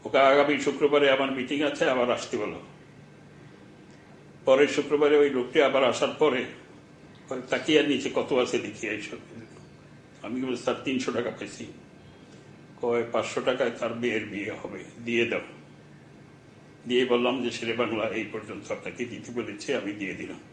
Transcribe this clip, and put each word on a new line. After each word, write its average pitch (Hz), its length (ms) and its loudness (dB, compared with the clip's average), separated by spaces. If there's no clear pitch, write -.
ওকে 135 160 2
আগামী 143 400 6
শুক্রবারে 143 520 4
আমার 135 200 2
মিটিং 135 320 -4
আছে, 151 260 0
আবার 123 220 2
আসতে - 260 -2
বলো।" 92 220 -4
পরের 135 220 6
শুক্রবারে 147 500 2
ওই 147 120 6
লোকটি 127 320 2
আবার 135 220 4
আসার 123 240 2
পরে, 127 260 2
পরে 127 200 -6
তাকিয়ার 143 380 2
নিচে 135 280 -2
কত 139 180 0
আছে 120 260 2
দেখিয়ে 104 340 -6
আইসো। 107 240 -10
আমি 120 200 -6
বলি, 127 160 -2
"স্যার, 120 260 -2
তিনশো 131 280 -2
টাকা 120 200 -2
পাইছি।" - 340 -12
কয়, 117 300 0
"পাঁচশো 113 300 -2
টাকায় 127 380 0
তার 117 160 -4
মেয়ের 113 300 -2
বিয়ে 101 260 -8
হবে, 92 200 -12
দিয়ে 117 200 2
দাও।" 101 140 -2
দিয়ে 123 180 4
বললাম 123 380 2
যে, 117 80 -2
"শেরে 113 220 -6
বাংলা 113 320 -2
এই 107 260 -4
পর্যন্ত 107 400 -10
আপনাকে 104 340 -8
দিতে 107 260 -14
বলেছে, 113 440 -6
আমি 101 160 -4
দিয়ে 101 220 -8
দিলাম।" - 260 -12